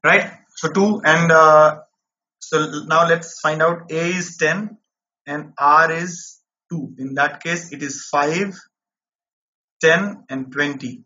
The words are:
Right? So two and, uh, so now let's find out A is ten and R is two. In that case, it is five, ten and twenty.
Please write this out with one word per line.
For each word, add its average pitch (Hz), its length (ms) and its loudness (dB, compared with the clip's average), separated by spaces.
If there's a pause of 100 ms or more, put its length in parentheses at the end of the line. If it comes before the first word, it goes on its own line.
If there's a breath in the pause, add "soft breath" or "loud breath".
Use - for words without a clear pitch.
Right? 175 280 0 (240)
So 160 120 -6
two 196 360 0
and, 165 280 2
uh, 156 460 6 (600)
so 151 460 -4
now 165 220 2
let's 165 300 -2
find 156 240 -2
out 170 300 -2
A 165 160 -4
is 180 280 -6
ten 185 400 -4 (500)
and 151 300 -12
R 151 360 4
is 175 480 -12 (280)
two. 160 300 -10
In 135 160 -10
that 143 260 -2
case, 165 320 -6
it 143 120 -10
is - 260 -12
five, 160 420 -2 (1300)
ten 180 480 0
and 131 220 -10
twenty. 135 560 -8